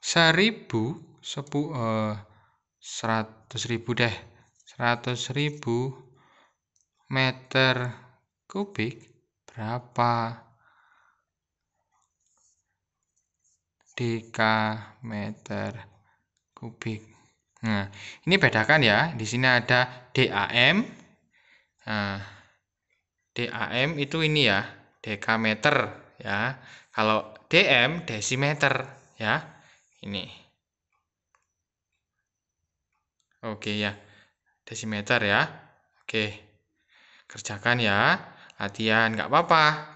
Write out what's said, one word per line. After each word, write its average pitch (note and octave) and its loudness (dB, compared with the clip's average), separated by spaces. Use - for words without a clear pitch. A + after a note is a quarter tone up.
Seribu, E3 2
sepu-, D3 -6
eh, A2 -2
seratus - -6
ribu A#2 -4
deh. A#2 2
Seratus A#2+ -4
ribu C3+ -2
meter C3 0
kubik D3+ -4
berapa A#2 -2
dekameter A2 -2
kubik? A2 -10
Nah, G#2 -2
ini E3+ 2
bedakan C3 4
ya. A#2+ 4
Di A2+ -6
sini B2 0
ada B2 2
D C3 2
A G2+ -2
M. D3+ 4
Nah, G2+ -2
D A#2+ -4
A A2+ -4
M C#3+ 0
itu C#3+ -2
ini D3+ 4
ya, G2+ 2
dekameter A2 0
ya. G#2+ -4
Kalau G#2+ 0
D E3+ 6
M, C#3 4
desimeter C3 -2
ya. A#2 -2
Ini. G2+ -8
Oke G#2 -6
ya, G#2 -2
desimeter A2 -4
ya. G#2+ 2
Oke, G#2+ -2
kerjakan A#2+ -2
ya, A2 4
latihan, A2 0
nggak A2 -4
apa-apa. D#3+ 4